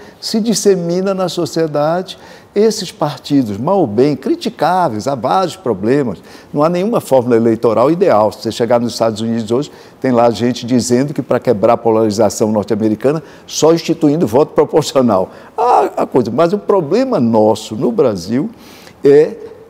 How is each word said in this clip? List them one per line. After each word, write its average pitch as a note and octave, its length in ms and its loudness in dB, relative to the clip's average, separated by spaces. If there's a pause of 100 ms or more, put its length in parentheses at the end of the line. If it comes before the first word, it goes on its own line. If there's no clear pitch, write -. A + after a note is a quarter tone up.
(200)
se A3 200 -4
dissemina F#3+ 760 0
na F#3 140 -4
sociedade. E3 920 -4 (340)
Esses G#3 380 0
partidos, C3+ 680 -2
mal F3 240 0
ou D3+ 60 2
bem, B2+ 300 0
criticáveis, F3 920 -2
há C#3+ 80 -2
vários D#3 400 -2
problemas. A2+ 640 -2 (340)
Não D3 100 0
há D#3 60 2
nenhuma F#3 320 -2
fórmula B2 360 2
eleitoral A2+ 540 2
ideal. C3 420 2
Se - 80 -18
você A2+ 100 -4
chegar A#2+ 300 0
nos A#2 140 -4
Estados A2+ 260 -2
Unidos A2+ 320 -4
hoje, C3+ 180 -2 (300)
tem C3+ 100 0
lá A#2+ 200 4
gente A#2+ 360 -4
dizendo B2 480 0
que, C3 80 -4
para B2+ 160 -2
quebrar A2+ 360 2
a - 20 4
polarização A2 760 0
norte-americana, G#2+ 720 -2 (240)
só - 260 2
instituindo D#3 540 0
voto C3 280 0
proporcional. B2+ 760 2 (260)
A, A4 420 2
a - 80 -2
coisa, - 260 0
mas E3+ 200 2
o G#3 60 -2
problema G3+ 640 0
nosso A2 560 2
no F3+ 160 -2
Brasil B2 580 -2 (540)
é D3+ 320 4 (340)